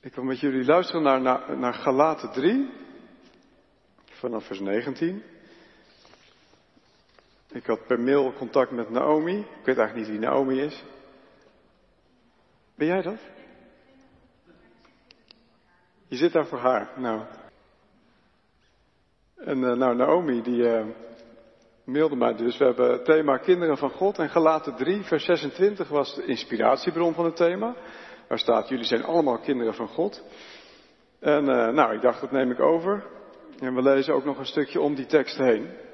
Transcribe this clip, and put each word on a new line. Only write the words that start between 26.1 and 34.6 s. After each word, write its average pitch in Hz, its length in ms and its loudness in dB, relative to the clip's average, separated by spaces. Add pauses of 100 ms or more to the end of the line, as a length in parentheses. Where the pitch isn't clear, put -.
de - 100 -8
inspiratiebron 151 880 0
van 170 100 -2
het 165 120 -2
thema. 196 400 0 (520)
Waar 113 100 -4
staat, 110 300 0
"Jullie 123 160 -4
zijn 117 200 0
allemaal 151 340 2
kinderen 120 360 -2
van 113 140 -8
God." - 360 -6 (960)
En, 147 280 2
eh, 120 200 2
nou, 120 260 2
ik 107 60 -6
dacht, 120 200 2
"Dat 123 100 -8
neem 131 200 0
ik 123 100 -4
over." 165 460 2 (520)
En 131 160 -6
we 127 80 0
lezen 139 320 4
ook 139 100 0
nog 139 140 -4
een 131 80 -10
stukje 156 340 -2